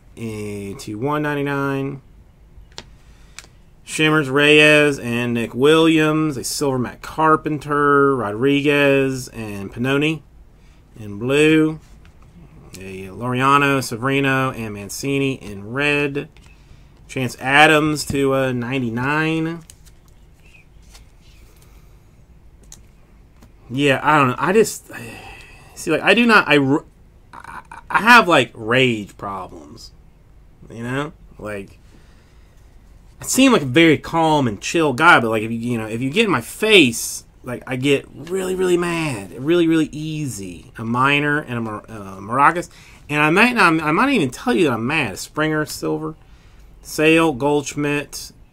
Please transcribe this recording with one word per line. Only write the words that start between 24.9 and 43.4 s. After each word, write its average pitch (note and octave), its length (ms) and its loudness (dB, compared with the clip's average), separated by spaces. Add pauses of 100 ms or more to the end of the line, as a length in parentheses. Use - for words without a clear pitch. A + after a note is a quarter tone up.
see, - 160 -6
like, D3+ 120 0
I F#3 120 4
do A#3+ 120 2
not, G#3 200 4
I D3 120 4
r-, C#3 260 0 (1040)
I D#3+ 120 0
have, A3+ 260 6
like, C#3 260 4
rage A#2 600 0
problems, F2+ 760 -12 (800)
you A#2 140 -12
know? C#3 280 -6 (240)
Like, G2+ 420 -12 (1400)
I - 40 -16
seem C4 280 4
like F#3 100 2
a C#3+ 40 -6
very D3+ 320 4
calm D#3 480 0
and G#2 140 -6
chill D#3 320 -2
guy, D#3 260 6
but, A#2 120 0
like, A2 120 -2
if A2+ 80 -6
you, A#2 80 -6
you A#2 200 -4
know, A2 100 -8
if A#2 120 -6
you C3+ 100 -4
get G#3+ 160 0
in G3+ 40 0
my B2+ 100 0
face, F3+ 840 2 (180)
like, B2 240 -10
I C3 80 -8
get C3+ 400 0
really, F#3 400 -6
really F3+ 220 2
mad, D#3+ 560 -4
really, E3 340 0
really D#3+ 240 2
easy. C#3 880 -10
A A#2 60 -10
minor C#3+ 560 0
and A#2+ 180 -8
a - 20 -4
Mar-, G#2+ 280 -8
uh, G2 300 -16
Maracas, C#3 520 0 (380)
and D3 120 0
I D3+ 100 4
might A3+ 240 4